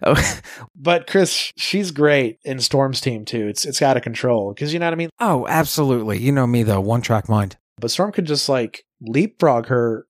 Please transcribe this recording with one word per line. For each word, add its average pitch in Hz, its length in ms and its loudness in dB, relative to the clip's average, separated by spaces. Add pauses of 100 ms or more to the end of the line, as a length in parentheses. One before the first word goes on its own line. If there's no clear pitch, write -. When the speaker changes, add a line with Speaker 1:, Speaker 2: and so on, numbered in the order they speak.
Speaker 1:
oh. - 380 2 (340)
Speaker 2:
But 170 320 -2
Chris, - 500 0
she's 190 340 -4
great 143 540 2
in 131 160 -6
Storm's 135 400 0
team 110 240 -4
too. 110 240 -4
It's, - 160 -6
it's 143 180 -6
out 135 140 4
of 120 60 -2
control. 113 520 -2
'Cause 147 180 -6
you 170 60 -4
know 170 80 -2
what 165 60 0
I 165 40 -4
mean? 165 140 -4 (100)
Speaker 1:
Oh, 170 280 2
absolutely. 131 720 0
You 127 140 2
know 135 140 2
me 120 160 2
though, 104 180 2
one 113 220 0
track 110 260 0
mind. 104 280 0 (220)
Speaker 2:
But 117 120 -4
Storm 202 220 0
could 185 140 -2
just, 147 220 -2
like, 127 360 -2 (160)
leapfrog 127 640 2
her 117 440 0